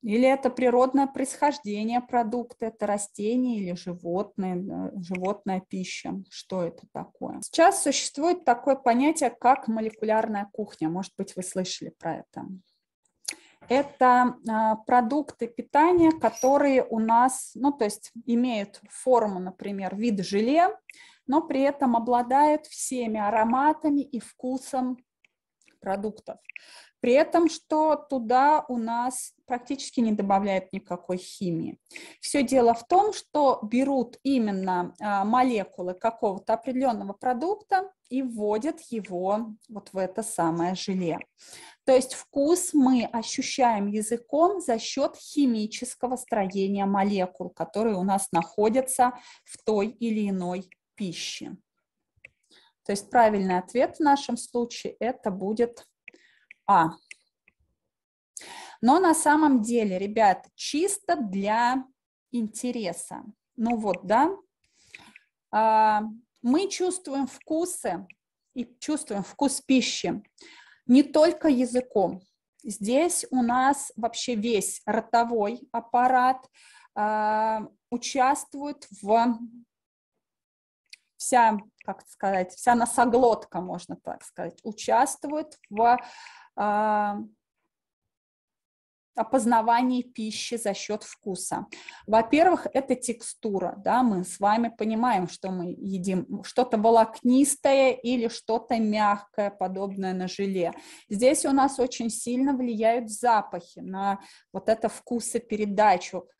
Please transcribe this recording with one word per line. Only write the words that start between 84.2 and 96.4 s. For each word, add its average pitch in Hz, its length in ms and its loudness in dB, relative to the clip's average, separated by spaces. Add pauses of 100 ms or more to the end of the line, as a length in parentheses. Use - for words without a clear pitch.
сказать, - 400 -14
участвует 285 960 -4 (100)
в, 233 300 2 (580)
а, 208 600 0 (2000)
опознавании 240 880 2
пищи 220 540 -8
за 208 160 -4
счёт 208 300 -8
вкуса. - 640 -8 (400)
Во-первых, 285 640 4
это 269 220 0
текстура, 220 840 -6
да, 202 260 2
мы 196 200 2
с - 160 -12
вами 220 300 2
понимаем, 220 580 0
что 185 240 -10
мы 180 260 -6
едим 190 640 -4